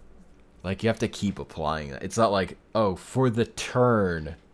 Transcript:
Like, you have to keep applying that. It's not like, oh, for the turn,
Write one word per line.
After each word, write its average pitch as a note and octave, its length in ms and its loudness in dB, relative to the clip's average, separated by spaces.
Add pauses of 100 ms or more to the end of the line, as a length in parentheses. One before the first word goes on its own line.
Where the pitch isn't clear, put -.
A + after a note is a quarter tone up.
(640)
Like, F#2+ 200 -4
you A2+ 80 2
have - 80 -2
to A2 100 0
keep G2 300 -4
applying D2+ 520 -4
that. C2 120 -10
It's - 160 -4
not A2 140 6
like, F#2+ 260 0 (160)
oh, G#2 220 2
for C3 340 0
the A2+ 160 0
turn, F#2+ 880 2 (200)